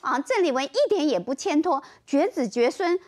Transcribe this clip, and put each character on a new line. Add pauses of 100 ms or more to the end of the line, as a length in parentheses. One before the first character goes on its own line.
啊？
郑
丽
文
一
点
也
不
牵
拖， (240)
绝
子
绝
孙。”